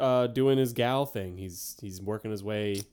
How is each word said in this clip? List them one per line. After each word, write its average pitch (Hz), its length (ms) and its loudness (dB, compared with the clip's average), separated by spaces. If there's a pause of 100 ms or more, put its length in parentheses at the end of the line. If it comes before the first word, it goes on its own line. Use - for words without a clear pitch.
uh, 127 260 4
doing 131 300 4
his 127 160 2
gal 123 320 2
thing. 95 320 -6
He's, 92 420 -10
he's 92 220 -10
working 107 280 -4
his 101 140 -6
way 104 380 -2 (120)